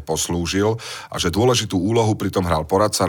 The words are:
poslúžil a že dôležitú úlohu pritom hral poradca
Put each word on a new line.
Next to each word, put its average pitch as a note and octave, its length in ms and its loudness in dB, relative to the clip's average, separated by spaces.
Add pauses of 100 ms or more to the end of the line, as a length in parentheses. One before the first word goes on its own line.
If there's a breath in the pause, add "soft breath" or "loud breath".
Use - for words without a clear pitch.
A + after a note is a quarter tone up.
poslúžil F2 720 -2 (320 loud breath)
a - 80 -10
že F2 160 -2
dôležitú A2+ 400 2
úlohu G#2+ 400 2
pritom G2 320 -2
hral D#2 240 0
poradca G2+ 400 2